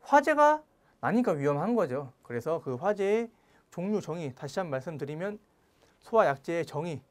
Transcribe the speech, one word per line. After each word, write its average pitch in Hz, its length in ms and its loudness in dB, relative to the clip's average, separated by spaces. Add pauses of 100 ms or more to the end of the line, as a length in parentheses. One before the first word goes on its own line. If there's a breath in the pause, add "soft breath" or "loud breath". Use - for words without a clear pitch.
화재가 294 600 4 (380 soft breath)
나니까 208 320 2
위험한 147 420 0
거죠. 135 460 -2
그래서 143 420 -4
그 127 120 -6
화재의 202 540 0 (420 soft breath)
종류, 196 300 -2
정의 156 340 -8
다시 147 240 -8
한번 175 120 -4
말씀드리면 151 680 -6 (600 soft breath)
소와 214 280 4
약재의 160 380 -2
정의 151 460 -6